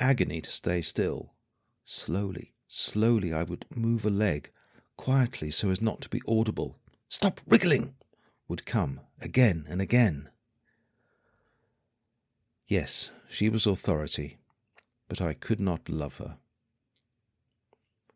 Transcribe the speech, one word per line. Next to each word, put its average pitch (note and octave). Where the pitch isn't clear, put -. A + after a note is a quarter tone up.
agony F2
to -
stay F2
still. F2
Slowly, -
slowly G#2+
I D#2+
would E2+
move A2+
a G#2+
leg, G2
quietly B2
so G2
as F#2
not A2
to -
be -
audible. G#2
"Stop -
wriggling," F3+
would F2+
come D2
again F2+
and F2+
again. F#2
Yes, -
she G#2+
was A2
authority, D2+
but -
I E2
could G2+
not F2+
love D#2
her. -